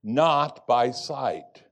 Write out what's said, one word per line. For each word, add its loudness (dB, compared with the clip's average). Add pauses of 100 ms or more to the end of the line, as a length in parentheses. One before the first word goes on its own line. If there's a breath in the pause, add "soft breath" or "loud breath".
not 0
by 2
sight. -8